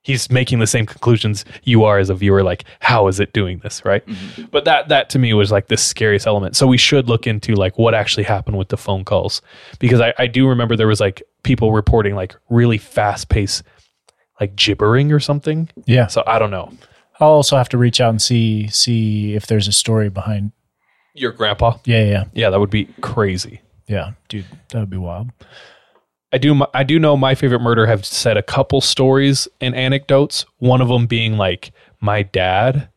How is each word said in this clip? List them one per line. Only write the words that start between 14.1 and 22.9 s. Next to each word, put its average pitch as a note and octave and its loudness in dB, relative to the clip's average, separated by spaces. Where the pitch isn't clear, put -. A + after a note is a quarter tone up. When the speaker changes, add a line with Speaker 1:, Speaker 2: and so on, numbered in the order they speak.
Speaker 1:
like, G2 -4
gibbering A#2 2
or C#3+ 2
something. D#3 -4
Speaker 3:
Yeah. A#2+ 4
Speaker 1:
So - -2
I A2+ 0
don't G#2+ 0
know. F2+ -10
Speaker 3:
I'll D3+ 6
also D3 4
have B2+ 2
to B2+ -2
reach A#2+ 2
out A#2 4
and A2 -2
see, A2 0
see G#2+ -2
if G#2 -6
there's G#2 0
a - -2
story A2 0
behind G2+ -6
Speaker 1:
Your A#2+ -6
grandpa? A2+ 0
Speaker 3:
Yeah, A2+ 2
yeah, G#2 2
yeah. F#2+ 0
Speaker 1:
Yeah, G#2 0
that F#2+ 2
would G2+ 0
be G#2 -2